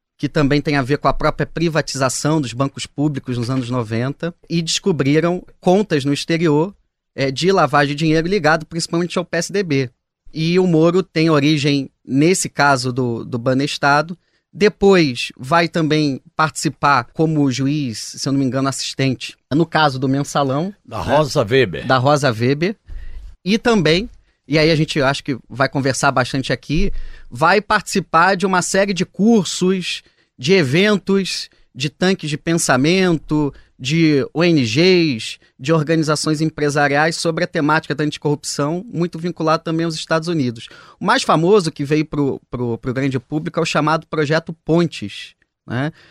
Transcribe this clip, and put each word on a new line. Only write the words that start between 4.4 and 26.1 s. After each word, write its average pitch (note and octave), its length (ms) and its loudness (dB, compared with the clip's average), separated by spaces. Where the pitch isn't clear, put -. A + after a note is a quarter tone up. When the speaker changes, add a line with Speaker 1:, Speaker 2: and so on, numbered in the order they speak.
Speaker 1:
e E3+ 140 -2
descobriram D#3+ 800 0
contas F3+ 440 2
no C#3+ 80 0
exterior, E3 600 0
é, C3+ 160 -2
de C3+ 220 0
lavagem D3 420 2
de C#3+ 40 -6
dinheiro D#3+ 300 2
ligado D#3+ 360 0
principalmente E3+ 540 -4
ao F3 60 -2
P E3+ 120 -6
S E3 160 -4
D G3+ 100 -2
B. C3+ 280 -2
E E3 260 0
o F#3 80 4
Moro E3+ 360 4
tem D#3+ 260 0
origem, C#3+ 600 2
nesse D3+ 420 2
caso C3+ 440 0
do, B2 320 -2
do - 120 -6
Banestado, C#3+ 800 0
depois F3+ 840 2
vai E3 320 2
também D3+ 540 0
participar C#3+ 800 0
como D#3 380 2
juiz, C3+ 480 -2
se - 280 -10
eu C3+ 60 -2
não C#3 80 2
me C#3 60 0
engano, C3+ 240 -2
assistente, - 680 -4
no D#3+ 140 2
caso D3+ 320 0
do C3 100 -2
Mensalão, C#3+ 640 -2
Speaker 2:
Da G#2 220 -8
Speaker 1:
né? B2 100 0
Speaker 2:
Rosa D3 280 2
Weber. G#2+ 440 0
Speaker 1:
Da C3 120 4
Rosa C#3 340 2
Weber. C#3+ 420 0
E G3+ 140 2
também, G3+ 500 2
e C#3+ 100 2
aí D#3 120 4
a E3 60 2
gente D3+ 260 0
acho C3+ 200 0
que C#3 140 -6
vai C3 220 0
conversar C#3 420 0